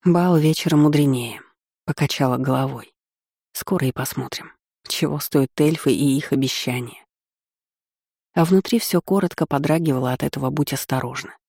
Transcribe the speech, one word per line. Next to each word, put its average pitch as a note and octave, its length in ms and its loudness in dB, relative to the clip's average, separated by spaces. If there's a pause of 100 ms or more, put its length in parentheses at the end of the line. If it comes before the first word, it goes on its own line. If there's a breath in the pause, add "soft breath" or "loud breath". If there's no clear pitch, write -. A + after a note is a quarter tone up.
«Бал F3 320 4
вечера D#3 400 2
мудренее», C#3+ 640 2 (440)
покачала C3 520 0
головой. C3 580 -2 (580)
«Скоро - 340 -2
и B2+ 60 0
посмотрим, - 600 -8 (340)
чего D3 320 -2
стоят - 420 -2
эльфы D3+ 320 2
и C3+ 240 2
их D3 160 -4
обещания». B2+ 720 -4 (1300)
А E3 100 4
внутри F#3+ 340 2
все F3+ 220 0
коротко F#3+ 460 -2
подрагивало C#3+ 680 0
от B2+ 100 -4
этого C3 280 -2
«будь C#3+ 220 -2
осторожна». C3 640 -6 (120)